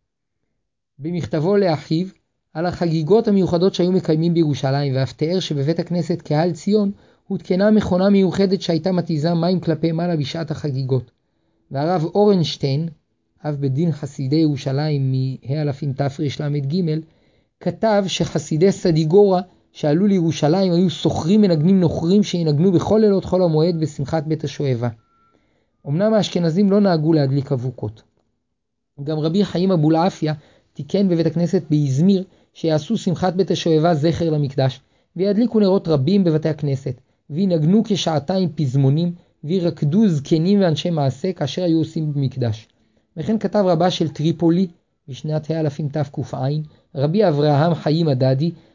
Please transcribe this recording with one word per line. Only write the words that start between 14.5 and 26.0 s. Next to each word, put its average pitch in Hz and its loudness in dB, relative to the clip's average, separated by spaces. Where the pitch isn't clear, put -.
מהא 131 -4
אלפים 143 -4
תרל"ג, 147 -4
כתב 202 0
שחסידי 160 0
סדיגורה 180 2
שעלו 160 0
לירושלים 175 2
היו 175 2
סוחרים 175 0
מנגנים 180 4
נוכרים 175 2
שינגנו 165 0
בכל 202 2
לילות 196 2
חול 185 0
המועד 165 2
בשמחת 156 -4
בית 151 -4
השואבה. 127 -4
אמנם 196 0